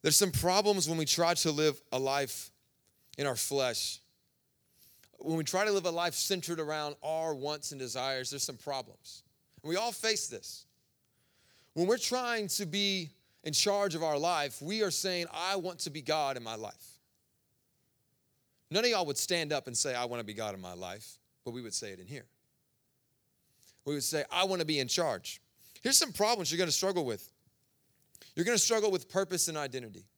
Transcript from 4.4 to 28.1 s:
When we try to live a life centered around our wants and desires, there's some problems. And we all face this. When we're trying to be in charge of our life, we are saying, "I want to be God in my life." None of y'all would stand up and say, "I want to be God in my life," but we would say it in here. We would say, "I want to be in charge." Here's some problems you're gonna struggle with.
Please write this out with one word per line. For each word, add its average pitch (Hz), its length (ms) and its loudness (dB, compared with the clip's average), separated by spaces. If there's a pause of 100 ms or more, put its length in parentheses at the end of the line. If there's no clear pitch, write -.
When 160 180 -2
we 160 80 0
try 185 200 2
to 214 80 2
live 190 140 2
a 175 40 2
life 170 240 -2
centered 170 460 -2
around 151 420 -4
our 160 320 -2
wants 143 380 -6
and 135 80 -10
desires, 127 500 -2
there's 139 140 -4
some 131 120 -6
problems. - 680 -10 (400)
And 151 80 -8
we 175 60 0
all 226 140 0
face 220 380 -2
this. - 380 -12 (1080)
When 175 120 4
we're 226 120 4
trying 240 500 0
to 202 180 -2
be 190 440 0 (340)
in 156 80 -4
charge 202 420 4
of 160 80 -2
our 151 160 2
life, 151 420 0
we 208 220 -2
are 190 80 2
saying, 180 420 -2
"I 185 240 -2
want 175 240 -6
to 170 100 -4
be 143 120 -10
God 143 340 0
in 120 60 -10
my 113 120 -6
life." - 460 -14 (1700)
None 208 140 2
of 247 60 6
y'all 185 160 2
would 139 120 -2
stand 165 340 0
up 135 140 -2
and 120 100 -6
say, 131 180 0
"I 123 100 0
want 120 160 -4
to 110 40 -8
be 104 100 -10
God 104 200 -4
in 95 60 -12
my 90 140 -12
life," 92 440 -12 (260)
but 120 80 -8
we 123 100 -10
would 110 120 -10
say 104 180 -6
it 90 80 -16
in 90 60 -18
here. 120 200 -14 (1600)
We 143 100 -2
would 135 100 -4
say, 151 260 0
"I 180 140 2
want 190 160 0
to 160 60 0
be 151 120 0
in 131 100 0
charge." 131 520 -2 (420)
Here's 269 140 4
some 269 160 4
problems 202 400 2
you're 165 60 -2
gonna 175 120 2
struggle 175 340 2
with. 113 280 -6 (1000)